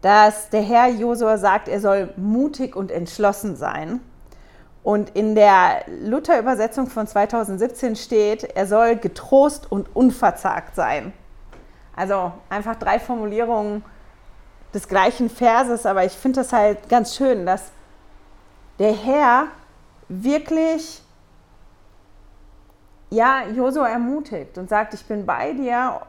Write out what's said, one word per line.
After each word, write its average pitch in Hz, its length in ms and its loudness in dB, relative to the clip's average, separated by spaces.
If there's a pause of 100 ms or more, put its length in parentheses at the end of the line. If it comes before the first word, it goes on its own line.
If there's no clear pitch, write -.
dass 214 480 6
der 214 140 0
Herr 233 260 4
Josua 226 480 0
sagt, 196 320 0
er 202 120 -4
soll 196 360 0
mutig 254 600 -2
und 190 140 -8
entschlossen 202 640 -2
sein. 170 440 -6 (800)
Und 208 280 0
in 214 240 -2
der 196 520 6
Luther-Übersetzung 233 1000 -2
von 220 200 -6
zweitausendsiebzehn 214 920 -2
steht, 214 480 0
er 196 220 -4
soll 226 300 4
getrost 269 760 2
und 202 240 -6
unverzagt 226 840 0
sein. 143 360 -4 (840)
Also 190 380 -4 (160)
einfach 208 280 -6
drei 208 220 0
Formulierungen 214 840 -4 (880)
des 202 160 -8
gleichen 208 400 0
Verses, 240 560 0
aber 190 200 2
ich 190 80 -2
finde 262 280 -2
das 254 140 -4
halt 208 340 2
ganz 233 280 0
schön, 254 280 0
dass 185 200 -2 (1120)
der 214 140 4
Herr 262 540 2 (600)
wirklich, 311 960 -2 (2000)
ja, 247 360 2 (100)
Josua 254 340 0
ermutigt 240 680 -6
und 185 100 -12
sagt, 214 240 -2
"Ich - 140 -16
bin 208 180 -6
bei 180 300 -4
dir 247 540 -4